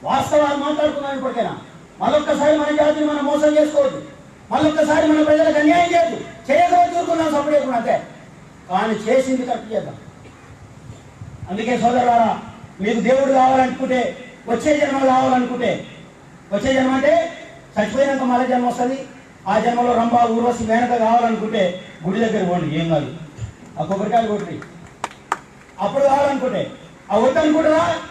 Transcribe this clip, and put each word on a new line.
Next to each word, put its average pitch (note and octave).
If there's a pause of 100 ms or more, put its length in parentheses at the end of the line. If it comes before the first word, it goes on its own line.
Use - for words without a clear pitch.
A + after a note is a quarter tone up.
వాస్తవాలు C#4+
మాట్లాడుకున్నాం C#4+
ఇప్పటికైనా. A#3+ (420)
మళ్ళొక్కసారి D4+
మన D4+
జాతిని D4+
మనం D4
మోసం D4+
చేసుకోవద్దు, C#4+ (480)
మళ్ళొక్కసారి D4+
మన D4+
ప్రజలకు D4+
అన్యాయం E4+
చేయొద్దు, -
చేయకపోతే F4
ఊరుకున్నాం, D#4+
సపోర్ట్ D4+
చేయకుండా B3+
అంతే. - (680)
కానీ G#3
చేసింది B3+
కరెక్ట్ A3+
చేద్దాం. G3 (1500)
అందుకే A3
సోదరులారా, A#3 (380)
మీకు G#3+
దేవుడు C4
కావాలనుకుంటే, B3+ (320)
వచ్చే C#4+
జన్మ C4+
కావాలనుకుంటే, B3+ (680)
వచ్చే C4
జన్మ C4
అంటే C#4+ (480)
చచ్చిపోయినాక C4+
మళ్ళీ B3
జన్మ B3
వస్తది, B3+ (420)
ఆ F3
జన్మలో A#3+
రంభా, A#3
ఊర్వశి, A#3
మేనక A#3+
కావాలనుకుంటే A3 (260)
గుడి G3+
దగ్గర G3+
పోండి, D#3+
ఏం E3
కాదు, C#3+ (640)
ఆ D#3
కొబ్బరికాయలు G#3+
కొట్టి. E3+ (1200)
అప్పుడు G#3
కావాలనుకుంటే, C#4 (400)
ఆ G#3
వద్దనుకుంటారా? D#4 (140)